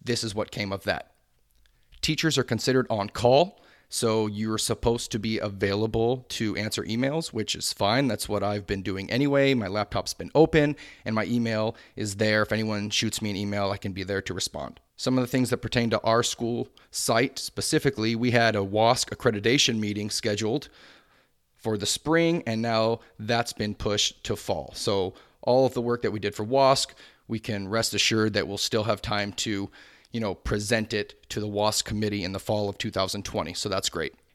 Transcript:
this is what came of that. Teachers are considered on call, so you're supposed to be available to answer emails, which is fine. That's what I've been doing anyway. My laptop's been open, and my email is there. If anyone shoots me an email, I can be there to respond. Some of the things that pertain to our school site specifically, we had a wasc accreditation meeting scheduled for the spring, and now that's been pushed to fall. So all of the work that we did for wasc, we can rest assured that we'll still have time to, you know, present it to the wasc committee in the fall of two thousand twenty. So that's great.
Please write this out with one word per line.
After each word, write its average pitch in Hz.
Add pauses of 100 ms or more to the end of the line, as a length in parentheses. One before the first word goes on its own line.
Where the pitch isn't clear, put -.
this 117
is 104
what -
came 101
of 98
that. - (880)
Teachers 151
are 123
considered 127
on 104
call, 143 (300)
so 110
you're 107
supposed 117
to 117
be 110
available 107
to 104
answer 107
emails, 135
which 110
is -
fine. 117
That's 104
what 101
I've 104
been 98
doing 95
anyway. 139
My 113
laptop's 101
been -
open, 151 (280)
and 110
my 110
email 113 (200)
is 101
there. 107
If 104
anyone 107
shoots -
me 107
an 98
email, 101
I 101
can 98
be 92
there 98
to -
respond. - (180)
Some 131
of 127
the 120
things 127
that 120
pertain 117
to 110
our 113
school 120 (220)
site -
specifically, 117
we 117
had 117
a 101
wasc 107
accreditation 113
meeting 104
scheduled 107 (880)
for 110
the -
spring, 165
and 113
now 113 (180)
that's 117
been 107
pushed -
to 104
fall. 78
So 98 (300)
all 131
of 120
the 123
work 120
that 101
we 104
did 101
for 107
wasc, 135 (360)
we 113
can 98
rest 113
assured 107
that 87
we'll 98
still 107
have 107
time 101
to, 101 (420)
you 117
know, 101
present 107
it -
to 110
the 107
wasc 104
committee 104
in 92
the 98
fall 104
of 98
two 110
thousand 95
twenty. 87
So -
that's 95
great. 78 (200)